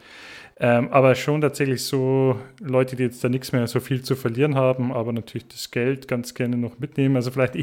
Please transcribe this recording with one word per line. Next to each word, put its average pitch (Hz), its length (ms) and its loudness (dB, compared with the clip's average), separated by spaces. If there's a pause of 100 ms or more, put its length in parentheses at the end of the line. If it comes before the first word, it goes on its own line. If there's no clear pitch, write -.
(600)
Ähm, 120 300 4
aber 131 240 6
schon 147 260 0
tatsächlich 139 440 0
so 131 520 2 (240)
Leute, 131 360 0
die 127 80 0
jetzt 120 180 -4
da 127 60 0
nichts 131 240 -2
mehr 120 160 0
so 127 100 -2
viel 127 240 -2
zu 131 140 -2
verlieren 131 400 0
haben, 127 360 2
aber 117 200 -2
natürlich 117 340 -8
das - 240 -14
Geld 131 380 -2
ganz 120 260 -6
gerne 123 220 -2
noch 120 240 -6
mitnehmen. 135 340 2
Also 123 160 0
vielleicht 127 260 0
<laughs> 165 60 -2